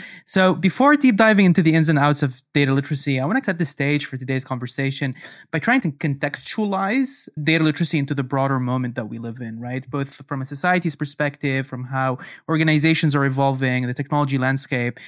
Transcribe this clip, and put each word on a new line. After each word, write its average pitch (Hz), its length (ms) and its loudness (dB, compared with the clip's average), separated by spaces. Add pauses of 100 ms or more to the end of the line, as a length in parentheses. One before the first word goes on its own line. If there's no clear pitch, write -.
(260)
So 185 280 2
before 262 420 4
deep 254 200 4
diving 214 300 6
into 180 160 6
the 156 140 4
ins 156 140 4
and 151 100 4
outs 147 240 2
of 131 180 -4 (120)
data 139 200 4
literacy, 139 460 -2
I 131 60 -2
wanna 240 180 -2
set 175 160 -4
the 170 60 -2
stage 143 400 -2
for 131 120 -10
today's 131 260 -4
conversation 135 720 -4 (360)
by 160 80 -2
trying 247 220 2
to 160 100 -2
contextualize 196 1400 -4 (120)
data 160 220 2
literacy 156 360 0
into 143 140 -4
the 135 100 -2
broader 135 360 -2
moment 127 360 -4
that 113 120 -8
we 113 120 -12
live 117 200 -10
in, 113 220 -12
right? 127 280 -10
Both 139 380 -8
from 135 140 -8
a 135 40 -8
society's 175 500 0
perspective, 139 720 -4
from 127 180 -10
how 131 320 -2 (320)
organizations 156 640 2
are 139 100 4
evolving, 131 640 0
the 123 60 -4
technology 139 440 -2
landscape. 127 680 -2